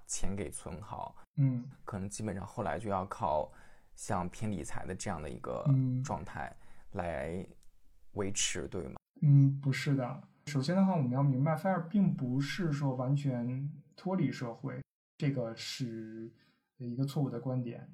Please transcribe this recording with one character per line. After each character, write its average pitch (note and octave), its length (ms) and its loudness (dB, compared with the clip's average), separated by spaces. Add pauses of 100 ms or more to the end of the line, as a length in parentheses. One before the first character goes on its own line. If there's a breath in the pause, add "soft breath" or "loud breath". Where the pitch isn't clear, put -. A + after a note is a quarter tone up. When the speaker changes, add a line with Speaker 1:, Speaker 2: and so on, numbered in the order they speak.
Speaker 1:
钱 - 300 2
给 F#2+ 160 -4
存 - 300 -8
好， - 340 -8 (220 loud breath)
Speaker 2:
嗯。 B2+ 260 4 (200)
Speaker 1:
可 - 140 -6
能 F#2+ 120 -4
基 - 120 -8
本 G#2 140 -2
上 G2 100 -6
后 - 160 -8
来 D#2+ 160 -2
就 G#2+ 120 -6
要 F#2+ 180 0
靠 D2+ 440 0 (440 loud breath)
像 F#2 340 -2
偏 G#2+ 220 -4
理 E2+ 120 -4
财 - 220 -4
的 F#2 80 -4
这 G2 160 -6
样 E2 120 -4
的 D2+ 80 -8
一 A#1+ 100 -10
个 - 300 -4
Speaker 2:
嗯。 C3 340 4
Speaker 1:
状 G2 200 -4
态 - 320 -8 (360 soft breath)
来 E2+ 520 -4 (680)
维 G2 180 0
持， - 360 -2
对 E2 200 -4
吗？ - 80 -10 (260)
Speaker 2:
嗯， C#3 380 8
不 C#3 120 0
是 C#3 240 2
的。 B2 260 -4 (240)
首 C3+ 160 0
先 E3+ 140 2
的 F#3+ 100 6
话， F#3+ 100 4
我 D#3 60 4
们 B2 100 2
要 C3+ 120 4
明 C3+ 200 4
白， D#3 120 4
fire F#3 320 0
并 F3+ 280 4
不 B2+ 240 0
是 D#3 320 0
说 C#3 240 0
完 C3 200 2
全 C3 520 0 (280)
脱 F#3 200 -2
离 D3 160 2
社 A#2 220 -6
会， B2+ 280 -8 (360)
这 C#3+ 140 2
个 A#2 240 -2
是 A2+ 760 -8 (460 soft breath)
一 A#2+ 180 -8
个 C3 80 0
错 C#3+ 180 0
误 C3 80 2
的 - 100 -4
观 B2+ 240 -2
点。 A#2 300 -8